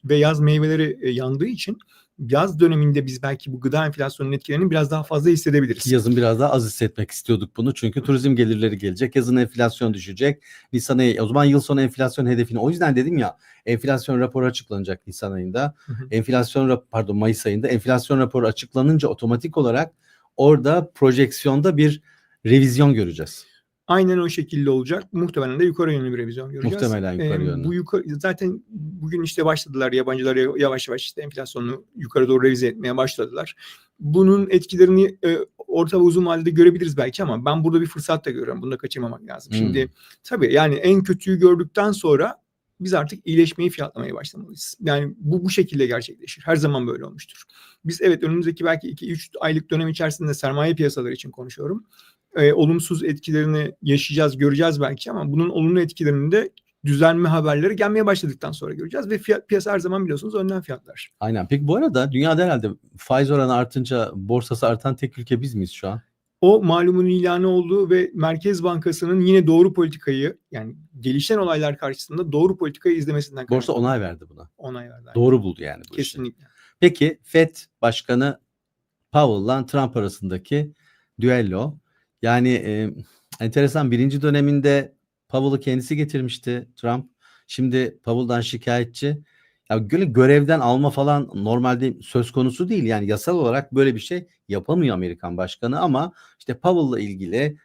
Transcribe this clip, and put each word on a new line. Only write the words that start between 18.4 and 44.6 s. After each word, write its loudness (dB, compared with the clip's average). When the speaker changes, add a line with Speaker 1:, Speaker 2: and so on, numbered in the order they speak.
Speaker 2:
açıklanınca 0
otomatik -2
olarak 0
orada 4
projeksiyonda 2
bir 2
revizyon 6
göreceğiz. -4
Speaker 1:
Aynen 4
o -2
şekilde -2
olacak. -2
Muhtemelen -4
de 6
yukarı 0
yönlü -4
bir -6
revizyon -10
göreceğiz. -4
Speaker 2:
Muhtemelen -2
yukarı -2
Speaker 1:
Ee, -2
Speaker 2:
yönlü. -4
Speaker 1:
bu -2
yuka-, -4
zaten -4
bugün -8
işte -4
başladılar -2
yabancılar 0
ya-, 2
yavaş 0
yavaş -6
işte -12
enflasyonu -10
yukarı 0
doğru 4
revize 4
etmeye -4
başladılar. -4
Bunun 4
etkilerini, 4
e, 0
orta -2
ve 6
uzun 4
vadede -2
görebiliriz 6
belki -4
ama -4
ben 0
burada 2
bir -2
fırsat -6
da -4
görüyorum. -8
Bunu -8
da -6
kaçırmamak -10
lazım. -16
Speaker 2:
Hmm. -2
Speaker 1:
Şimdi 0
tabii 0
yani 4
en 4
kötüyü 0
gördükten 4
sonra 2
biz -2
artık -4
iyileşmeyi 2
fiyatlamaya -10
başlamalıyız. -16